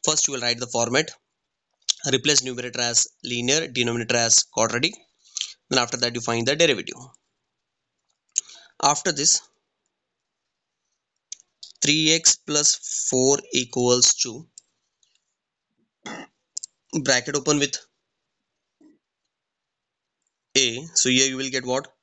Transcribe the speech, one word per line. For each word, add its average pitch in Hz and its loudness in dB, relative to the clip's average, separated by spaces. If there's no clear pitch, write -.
First 156 0
you 143 -4
will 127 -6
write 120 -2
the 120 -6
format, 120 0
replace 135 2
numerator 123 -8
as 117 0
linear, 123 0
denominator 117 -2
as 117 4
quadratic, 117 -2
then 131 4
after 120 -2
that 120 -2
you 120 -6
find 117 0
the 139 2
derivative. 147 2
After 147 0
this, 147 0
three 156 2
x 165 2
plus - -2
four 131 2
equals 123 2
to, - -8
bracket 131 0
open 147 2
with 143 -2
A, 127 0
so - 2
here 131 4
you 131 -4
will 131 -4
get 127 -4
what? 131 -2